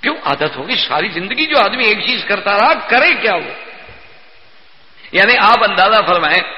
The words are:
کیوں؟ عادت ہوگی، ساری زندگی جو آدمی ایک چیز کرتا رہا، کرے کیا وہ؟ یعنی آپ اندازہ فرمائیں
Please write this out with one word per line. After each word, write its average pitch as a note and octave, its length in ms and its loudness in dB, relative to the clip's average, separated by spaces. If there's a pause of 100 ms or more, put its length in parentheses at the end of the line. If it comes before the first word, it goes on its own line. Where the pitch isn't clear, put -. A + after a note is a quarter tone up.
کیوں؟ - 220 -4
عادت D3 320 -2
ہوگی، D#3+ 180 -6 (140)
ساری D#3 200 -2
زندگی G3+ 380 -6
جو D4+ 120 0
آدمی A#3 260 0
ایک G#3+ 220 0
چیز B3 220 -4
کرتا G3+ 300 0
رہا، C#4 160 4
کرے C4+ 480 2
کیا G#3+ 120 0
وہ؟ D#3+ 180 -6 (1600)
یعنی G3+ 260 4
آپ A3 200 6 (120)
اندازہ G3 360 4
فرمائیں F3 360 2 (160)